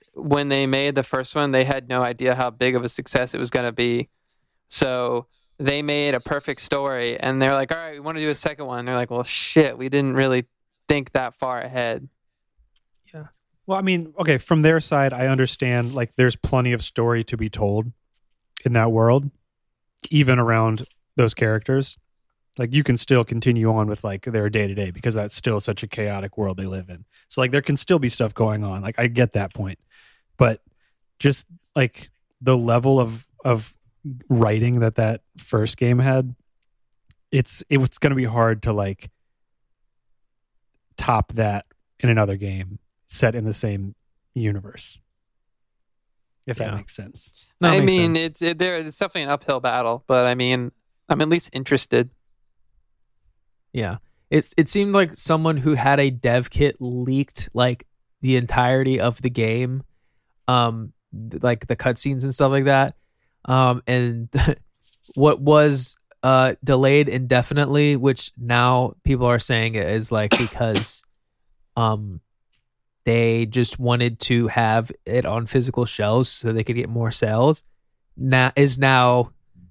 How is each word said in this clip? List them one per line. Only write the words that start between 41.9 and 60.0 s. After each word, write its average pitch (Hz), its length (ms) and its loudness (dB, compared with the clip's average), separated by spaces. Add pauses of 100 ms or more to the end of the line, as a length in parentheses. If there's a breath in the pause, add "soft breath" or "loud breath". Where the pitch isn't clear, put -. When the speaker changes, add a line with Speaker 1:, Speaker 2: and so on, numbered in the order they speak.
Speaker 2:
in 120 80 2
another 104 280 2
game 95 420 -8 (280)
set 113 280 0
in 113 100 -6
the 110 80 -2
same 98 420 -6 (400)
universe, 101 680 -6 (1500)
if 120 120 -6
that 110 120 -4
Speaker 3:
Yeah. 101 60 -6
Speaker 2:
makes - 180 -12
sense. - 360 -16 (300 soft breath)
Speaker 3:
No, 175 80 4
it - 40 6
Speaker 1:
I 196 80 4
Speaker 3:
makes 196 60 4
Speaker 1:
mean, 175 280 2
Speaker 3:
sense. 160 120 0
Speaker 1:
it's, 156 160 -8
it, 165 160 0
there, 180 200 -2
it's 156 200 -10
definitely 180 260 -4
an 139 60 -6
uphill 139 300 -2
battle, 120 460 -2
but, 127 200 4
I 123 80 2
mean, 123 380 -2 (360)
I'm 151 120 0
at 156 80 0
least 170 240 0
interested. 127 580 0 (1600)
Speaker 3:
Yeah. 107 260 -6 (320)
It's, - 260 0
it 160 120 4
seemed 202 240 0
like 190 240 2
someone 160 420 0
who 147 160 2
had 139 260 2
a 139 100 2
dev 123 400 0
kit 147 300 2
leaked, 127 760 -4
like, 123 320 0 (360)
the 131 140 2
entirety 127 600 2
of 117 240 -2
the 127 80 0
game, 120 540 -2 (640)